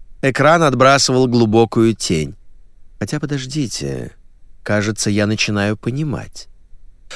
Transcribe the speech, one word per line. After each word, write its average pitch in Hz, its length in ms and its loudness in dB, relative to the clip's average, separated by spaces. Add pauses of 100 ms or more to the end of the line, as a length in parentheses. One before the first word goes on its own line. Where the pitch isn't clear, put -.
(220)
Экран 147 420 2
отбрасывал 131 640 4
глубокую 113 640 4
тень. 78 420 -4 (640)
Хотя, - 200 -6
подождите... 131 920 -6 (520)
Кажется, 104 460 -2
я 104 180 0
начинаю 104 500 -2
понимать. 131 720 -8 (680)